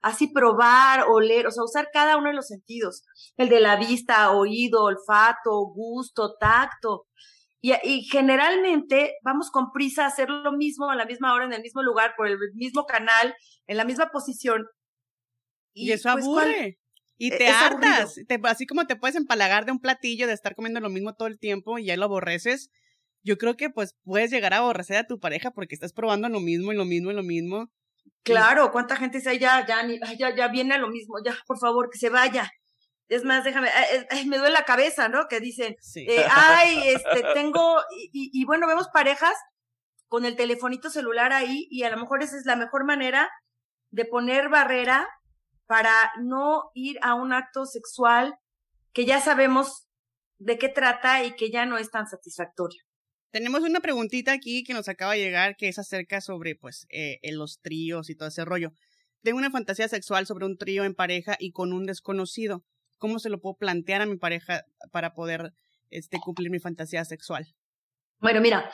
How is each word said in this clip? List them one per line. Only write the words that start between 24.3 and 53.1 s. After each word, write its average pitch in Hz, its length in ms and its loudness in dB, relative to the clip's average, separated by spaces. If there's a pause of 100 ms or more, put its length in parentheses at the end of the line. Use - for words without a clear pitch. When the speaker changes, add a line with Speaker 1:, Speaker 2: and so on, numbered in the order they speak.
Speaker 2:
llegar 202 220 0
a 202 60 2
aborrecer 226 400 0
a 226 80 -4
tu 233 120 -8
pareja 175 340 -6
porque 190 220 -12
estás 175 200 -14
probando 214 340 -2
lo 220 120 -4
mismo 170 300 -2
y 214 60 -2
lo 202 80 0
mismo 180 280 -2
y - 20 -4
lo 202 80 -4
mismo. 180 480 -6 (340)
Y - 60 -20 (140)
Speaker 1:
Claro, 233 480 6
¿cuánta 240 240 -2
gente 254 220 -4
dice, 254 120 -4
"Ay, 247 80 0
ya, 254 280 4
ya, 226 180 0
ni, 233 180 -6
ay, 226 160 -12
ya, 254 180 -2
ya 247 120 0
viene 262 260 -2
a 277 40 2
lo 240 100 -2
mismo, 220 260 -12 (100)
ya, 240 100 -4 (120)
por 247 120 -6
favor, 240 320 0
que 220 80 -16
se 233 120 -2
vaya"? 247 400 2 (580)
Es 240 160 -2
más, 262 200 2
déjame, 262 240 0
"Ay, 240 160 4 (140)
ay, 247 120 -10
ay, 269 160 -4
me 277 120 -2
duele 285 160 4
la 302 100 4
cabeza", 262 440 2
¿no? 277 200 -2
Que 226 120 -4
dicen, 233 400 -8
Speaker 2:
Sí. - 280 -16
Speaker 1:
eh, 233 180 4
Speaker 2:
<laughs> - 40 4
Speaker 1:
"Ay, 320 580 8
este, 254 340 2 (120)
tengo", 311 440 2 (120)
y, - 220 -16
y, 262 300 -4
y - 40 0
bueno, 330 200 2
vemos 339 220 0
parejas 294 460 2 (760)
con 240 160 -2
el 233 120 -4
telefonito 240 540 -4
celular 240 420 -2
ahí 269 380 -2
y 247 140 -6
a 233 60 -2
lo 220 80 -6
mejor 254 240 -4
esa 285 160 -8
es 262 80 -12
la 247 100 2
mejor 240 300 -4
manera 285 440 0 (600)
de 226 160 -4
poner 247 420 0
barrera 262 600 2 (580)
para 226 460 4 (100)
no 285 520 -2
ir 262 280 -10
a 240 120 2
un 254 180 -2
acto 262 340 -4
sexual 247 680 0 (580)
que 247 140 -2
ya 269 140 2
sabemos 269 680 2 (520)
de 233 200 -4
qué 269 100 -2
trata 254 560 0
y 240 120 -8
que 220 140 -4
ya 240 160 -2
no 240 120 -4
es 220 120 -10
tan 214 160 -6
satisfactorio. 175 760 -12 (520)